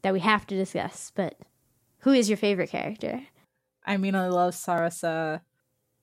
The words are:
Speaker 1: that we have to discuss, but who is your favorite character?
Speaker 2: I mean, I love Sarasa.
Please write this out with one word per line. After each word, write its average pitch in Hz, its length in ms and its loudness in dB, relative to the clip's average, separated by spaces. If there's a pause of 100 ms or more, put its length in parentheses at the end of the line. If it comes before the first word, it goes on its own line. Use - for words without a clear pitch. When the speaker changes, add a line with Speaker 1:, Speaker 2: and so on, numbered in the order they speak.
Speaker 1:
that 190 100 0
we 190 80 0
have 208 260 4
to 202 100 -6
discuss, - 580 -6
but 180 220 -4 (640)
who 269 140 4
is 240 180 4
your 208 80 2
favorite 202 320 0
character? - 500 -6 (640)
Speaker 2:
I 202 120 -2
mean, 190 180 0
I 185 140 0
love 180 260 2
Sarasa. 165 840 -2 (640)